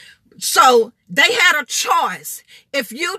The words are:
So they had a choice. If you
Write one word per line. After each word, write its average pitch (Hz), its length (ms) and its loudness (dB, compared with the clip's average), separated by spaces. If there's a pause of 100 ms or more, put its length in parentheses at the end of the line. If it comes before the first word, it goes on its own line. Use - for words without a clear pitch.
(380)
So 240 540 2 (180)
they 294 240 2
had 359 280 2
a - 40 -8
choice. - 800 -4 (300)
If 269 180 -4
you 339 280 -6